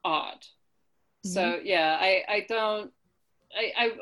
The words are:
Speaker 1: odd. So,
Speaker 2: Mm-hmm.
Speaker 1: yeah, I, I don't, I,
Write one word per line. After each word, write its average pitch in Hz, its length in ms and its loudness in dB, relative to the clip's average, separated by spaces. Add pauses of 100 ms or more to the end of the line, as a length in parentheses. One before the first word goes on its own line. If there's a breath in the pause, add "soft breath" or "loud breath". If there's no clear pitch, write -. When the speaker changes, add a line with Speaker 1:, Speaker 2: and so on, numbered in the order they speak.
Speaker 1:
odd. - 420 -4 (800)
So, 190 180 -2
Speaker 2:
Mm-hmm. 175 240 0
Speaker 1:
yeah, 160 360 2
I, 190 260 4
I 208 220 0
don't, 214 420 -2 (640)
I, 226 160 -2 (300)